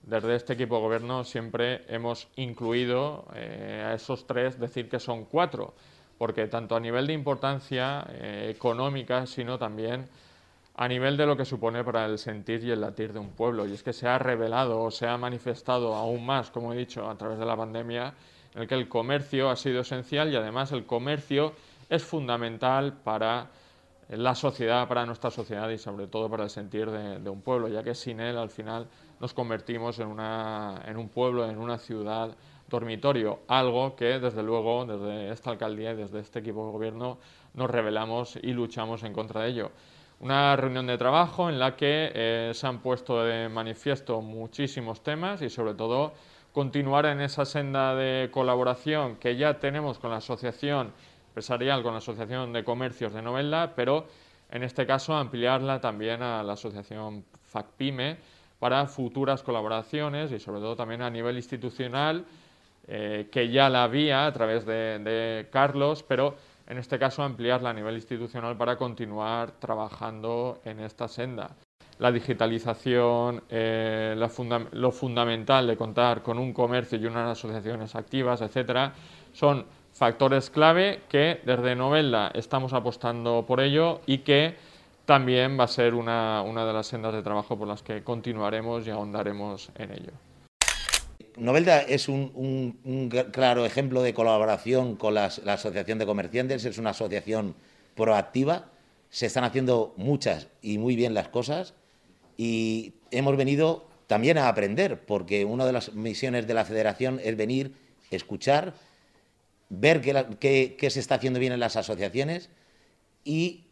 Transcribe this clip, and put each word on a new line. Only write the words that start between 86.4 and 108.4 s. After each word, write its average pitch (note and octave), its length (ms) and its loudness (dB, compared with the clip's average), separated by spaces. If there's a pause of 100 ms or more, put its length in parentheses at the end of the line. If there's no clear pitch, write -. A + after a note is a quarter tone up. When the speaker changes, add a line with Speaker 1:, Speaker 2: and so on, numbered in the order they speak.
Speaker 1:
una A2+ 240 -2
de A2 80 0
las G#2+ 140 0
sendas A2 260 -4
de G#2+ 80 -4
trabajo G#2 340 -2
por G#2 100 -4
las G#2 160 -6
que G#2+ 200 -8
continuaremos A2 840 -2
y A2 40 -6
ahondaremos G#2 840 -4
en G2+ 160 -10
ello. - 200 -12 (1200)
Speaker 2:
Novelda D3 440 6
es C#3 300 0
un, C#3 240 0
un, C3 500 -2
un C3 240 -2
gr-, B2 220 0
claro B2 340 4
ejemplo B2+ 380 2
de B2 100 4
colaboración A2+ 840 4
con G#2+ 180 2
las, G2+ 300 2
la G2+ 100 2
Asociación G2+ 440 -2
de A2 60 2
Comerciantes. A2+ 640 0
Es G#2+ 100 -6
una A2 140 0
asociación G2+ 640 -2 (400)
proactiva, A2 720 2 (420)
se - 160 -4
están B2 200 2
haciendo B2 520 2
muchas A2 520 0 (120)
y G#2 160 -2
muy A#2+ 180 2
bien A#2 200 2
las G#2 140 0
cosas D3 440 -4 (640)
y A2+ 560 0 (180)
hemos C#3 280 4
venido C#3+ 480 4 (220)
también A#2+ 280 6
a C3+ 120 6
aprender, A2 580 2
porque G2+ 400 2
una B2 180 0
de B2+ 80 4
las A2 220 -2
misiones A2+ 520 -2
de A#2+ 60 -2
la A2 140 2
federación A2 580 2
es A2+ 100 2
venir, B2+ 400 0 (360)
escuchar, C#3+ 640 0 (920)